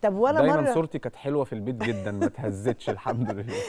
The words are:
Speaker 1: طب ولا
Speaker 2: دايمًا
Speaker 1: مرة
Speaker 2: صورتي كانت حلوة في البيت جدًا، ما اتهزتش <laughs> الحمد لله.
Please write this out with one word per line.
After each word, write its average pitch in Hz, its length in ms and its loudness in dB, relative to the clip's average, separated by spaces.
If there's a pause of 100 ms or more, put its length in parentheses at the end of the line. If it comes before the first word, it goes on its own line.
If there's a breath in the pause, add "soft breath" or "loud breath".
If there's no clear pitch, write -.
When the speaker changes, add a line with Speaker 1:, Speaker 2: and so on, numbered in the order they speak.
Speaker 1:
طب 208 140 4
ولا 269 240 4
Speaker 2:
دايمًا 285 200 6
Speaker 1:
مرة 269 140 2
Speaker 2:
صورتي 160 240 0
كانت - 180 -8
حلوة 143 280 0
في - 80 -8
البيت 117 240 -4
جدًا، 110 340 -2
ما 101 160 0
اتهزتش 113 640 -4
<laughs> - 0 -
الحمد 117 400 -2
لله. 104 240 -6 (140)